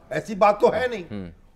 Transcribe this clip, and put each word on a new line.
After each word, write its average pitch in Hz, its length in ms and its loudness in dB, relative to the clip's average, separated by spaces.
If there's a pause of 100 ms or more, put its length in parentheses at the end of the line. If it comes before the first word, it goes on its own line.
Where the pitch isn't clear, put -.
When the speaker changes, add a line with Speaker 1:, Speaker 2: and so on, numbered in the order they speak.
(120)
Speaker 1:
ऐसी 156 220 -6
बात 202 260 4
तो 226 100 6
है 254 180 -2
नहीं। 202 160 -8
Speaker 2:
हम्म। 98 260 -10 (260)